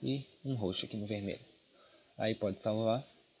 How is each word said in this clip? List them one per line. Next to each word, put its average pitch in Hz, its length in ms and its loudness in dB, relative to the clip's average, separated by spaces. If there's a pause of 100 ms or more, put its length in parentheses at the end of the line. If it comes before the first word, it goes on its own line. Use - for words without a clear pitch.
e 131 220 0 (200)
um 135 100 0
roxo 98 320 2
aqui - 100 -6
no 104 100 -2
vermelho. 101 380 -2 (720)
Aí 110 180 2
pode 101 260 0
salvar. 113 460 4 (340)